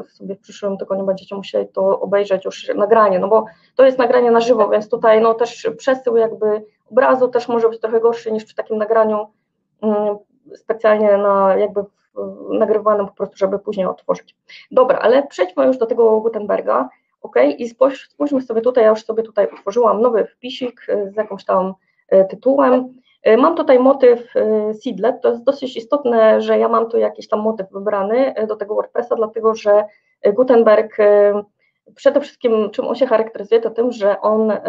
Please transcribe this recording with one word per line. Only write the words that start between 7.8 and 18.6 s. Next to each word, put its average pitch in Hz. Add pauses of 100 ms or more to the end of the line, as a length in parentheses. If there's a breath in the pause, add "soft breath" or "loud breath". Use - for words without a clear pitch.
gorszy 233
niż 220
przy -
takim -
nagraniu, 214 (540)
mm, 208 (380)
specjalnie 214
na, 196
jakby 202
w, 196 (600)
nagrywanym 208
po -
prostu, -
żeby 196
później 202
otworzyć. - (360 loud breath)
Dobra, -
ale 269
przejdźmy 359
już 262
do 233
tego 226
Gutenberga, 220 (320 soft breath)
okej? -
I 233
spójrz-, -
spójrzmy 285
sobie 226